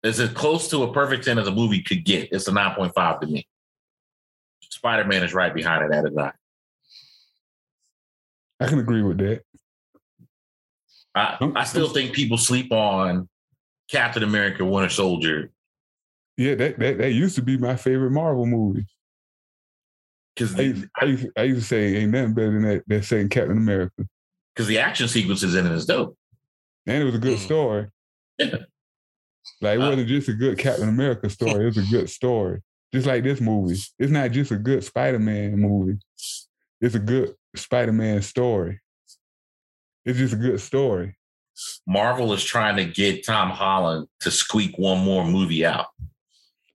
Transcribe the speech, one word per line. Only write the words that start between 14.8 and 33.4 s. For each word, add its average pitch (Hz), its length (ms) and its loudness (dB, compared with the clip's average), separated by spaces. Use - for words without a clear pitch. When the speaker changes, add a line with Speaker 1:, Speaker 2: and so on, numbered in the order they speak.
Speaker 1:
Soldier. 80 600 0
Speaker 2:
Yeah, 131 180 2
that, 131 240 -2
that, 123 200 0
that 131 120 2
used 170 240 2
to 135 60 -2
be 131 160 0
my 123 180 0
favorite 131 360 0
Marvel 143 340 0
movie. 110 400 0
Speaker 1:
'Cause 101 200 -2
Speaker 2:
I 131 40 0
used, 135 220 -2
Speaker 1:
the - 60 -16
Speaker 2:
I 131 40 2
used, 131 220 0
I - 60 0
used 131 180 0
to 110 60 -6
say, 104 300 0
"Ain't 107 160 0
nothing 120 200 0
better 110 200 2
than 107 100 2
that, 104 240 0
that 104 160 0
second 104 260 0
Captain 110 280 0
America." 101 500 0
Speaker 1:
'Cause 113 120 -4
the 107 120 0
action 131 300 -2
sequences 95 460 0
in 92 100 2
it 85 80 0
is 82 120 -4
dope. - 320 -2
Speaker 2:
And 139 140 0
it 143 40 0
was 123 100 0
a 113 40 0
good 120 180 0
Speaker 1:
Mm. 101 60 -6
Speaker 2:
story. 113 440 0
Speaker 1:
Yeah. 285 160 0
Speaker 2:
Like, 107 180 0
it 123 40 2
Speaker 1:
Uh, 139 80 2
Speaker 2:
wasn't 131 180 0
just 139 220 0
a 117 40 0
good 131 240 0
Captain 117 300 0
America 117 420 0
story. 110 340 0
It 113 120 0
was - 20 0
a 101 140 2
good 117 180 0
story. 101 520 -2
Just 131 120 0
like 127 180 2
this 131 180 0